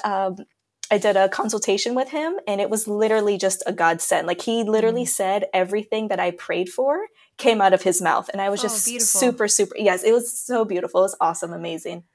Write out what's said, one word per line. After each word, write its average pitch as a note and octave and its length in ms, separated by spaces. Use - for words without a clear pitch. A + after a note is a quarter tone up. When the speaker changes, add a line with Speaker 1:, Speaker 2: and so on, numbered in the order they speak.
Speaker 1:
um, F#3+ 320
I G#3+ 100
did F#3 180
a F#3+ 120
consultation G#3+ 680
with C4 140
him, D#4+ 360
and G3+ 140
it G3 100
was G#3+ 160
literally G#3 520
just F#3+ 280
a F3+ 60
godsend. E3 560
Like, F3 140
he A#3 200
literally A3+ 420
Speaker 2:
Mm. A#3+ 40
Speaker 1:
said F#3+ 440
everything G#3 560
that F#3+ 120
I F3+ 100
prayed F3 400
for D4+ 380
came A3+ 220
out F#3+ 120
of F#3 100
his F#3 180
mouth. E3 320
And G3 80
I G3 100
was G#3 100
Speaker 2:
Oh, A#3+ 40
Speaker 1:
just - 220
Speaker 2:
beautiful. A#3 340
Speaker 1:
super, B3 280
super, G3+ 280
yes, F#3 280
it A3 80
was A#3+ 180
so A#3 340
beautiful. F3+ 360
It F#3+ 40
was F#3+ 160
awesome, E3+ 320
amazing. E3+ 520